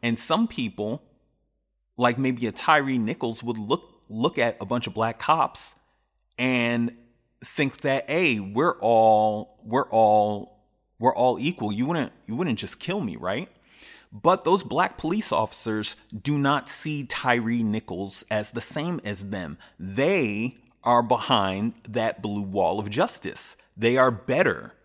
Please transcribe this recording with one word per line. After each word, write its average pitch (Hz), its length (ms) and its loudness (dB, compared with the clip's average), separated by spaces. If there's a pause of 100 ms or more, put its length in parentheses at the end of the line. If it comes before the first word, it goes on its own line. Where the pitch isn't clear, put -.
And 117 160 0
some 220 280 2
people, 110 540 -6 (960)
like 123 220 2
maybe 127 260 0
a 107 60 0
Tyre 151 320 4 (160)
Nichols, 113 420 -2
would 117 160 -4
look, 110 520 -4
look 113 280 -2
at 117 240 2
a 104 40 -6
bunch 120 200 -2
of 95 80 -8
black 113 240 -2
cops - 640 0 (580)
and 120 580 0 (480)
think - 380 -4
that, 135 280 -2
"Hey, 147 300 2
we're 104 400 0
all, 107 840 4
we're 117 260 -2
all, 107 760 2 (340)
we're 120 160 2
all 120 240 2
equal. 123 320 -4
You 110 140 -2
wouldn't, 156 260 -4 (140)
you 107 100 -8
wouldn't 143 240 -2
just - 200 -8
kill 190 220 -4
me, 98 140 -6
right?" 95 340 -6 (640)
But 165 340 2
those 180 180 4
black - 340 0
police 190 360 -2
officers - 640 -2 (220)
do 147 180 -2
not 139 320 2
see 147 340 -4
Tyre 120 380 0 (220)
Nichols 98 680 -2
as 107 200 -2
the - 100 -6
same 160 420 -4
as 101 260 -6
them. 90 280 -8 (200)
They 117 800 0 (280)
are 120 200 4
behind 110 680 0 (160)
that 110 320 -2
blue 104 200 -4
wall 95 380 0
of 101 100 -6
justice. - 680 -4 (180)
They 117 220 2
are 131 140 6
better. 110 640 0 (120)